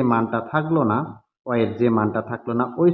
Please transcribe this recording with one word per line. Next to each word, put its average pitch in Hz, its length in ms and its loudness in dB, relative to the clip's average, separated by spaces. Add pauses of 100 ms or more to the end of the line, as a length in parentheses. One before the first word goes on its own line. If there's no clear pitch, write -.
(120)
মানটা 113 260 0 (140)
থাকলো 156 280 0 (120)
না, 117 60 0 (460)
ওয়াই 120 200 -2
এর 101 60 -2 (100)
যে 120 80 4 (100)
মানটা 107 220 0 (100)
থাকলো 117 300 -8
না, 127 40 2 (160)
ওই 175 140 6